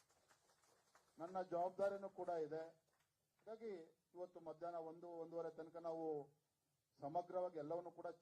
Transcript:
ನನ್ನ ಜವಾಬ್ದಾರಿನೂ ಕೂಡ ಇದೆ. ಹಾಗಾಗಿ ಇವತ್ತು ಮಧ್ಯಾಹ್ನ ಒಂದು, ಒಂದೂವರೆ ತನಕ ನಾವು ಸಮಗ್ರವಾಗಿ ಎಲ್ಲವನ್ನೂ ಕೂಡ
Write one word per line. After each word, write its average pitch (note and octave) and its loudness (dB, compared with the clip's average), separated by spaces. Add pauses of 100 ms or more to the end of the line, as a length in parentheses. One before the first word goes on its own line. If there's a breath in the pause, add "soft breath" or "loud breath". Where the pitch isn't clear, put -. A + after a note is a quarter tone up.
(1160)
ನನ್ನ F3+ 0
ಜವಾಬ್ದಾರಿನೂ F#3 4
ಕೂಡ F3+ -2 (160)
ಇದೆ. D#3 0 (840)
ಹಾಗಾಗಿ A3 -6 (420)
ಇವತ್ತು F3+ -6
ಮಧ್ಯಾಹ್ನ E3 -4
ಒಂದು, E3 -6 (140)
ಒಂದೂವರೆ E3 0
ತನಕ D#3+ -8
ನಾವು E3 0 (920)
ಸಮಗ್ರವಾಗಿ F3 2
ಎಲ್ಲವನ್ನೂ E3 -2
ಕೂಡ E3+ -6 (140)